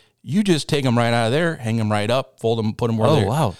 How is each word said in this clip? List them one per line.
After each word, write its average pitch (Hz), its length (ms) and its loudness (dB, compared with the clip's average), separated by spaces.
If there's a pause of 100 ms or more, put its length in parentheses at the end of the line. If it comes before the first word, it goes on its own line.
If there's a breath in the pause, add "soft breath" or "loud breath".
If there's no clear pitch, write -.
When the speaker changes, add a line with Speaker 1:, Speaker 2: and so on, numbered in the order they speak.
(220 soft breath)
Speaker 1:
you 202 220 -2
just 170 240 0
take 143 160 0
'em 120 140 2
right 117 160 0
out 117 140 2
of 113 40 0
there, 165 240 0
hang 113 240 -2
'em 107 100 0
right 104 200 0
up, 135 300 -4
fold 113 180 0
'em, 107 160 -2
put 120 160 -2
'em 113 80 -2
where 113 100 2
Speaker 2:
Oh, 151 80 4
Speaker 1:
they're 101 100 2
Speaker 2:
wow. 113 340 -2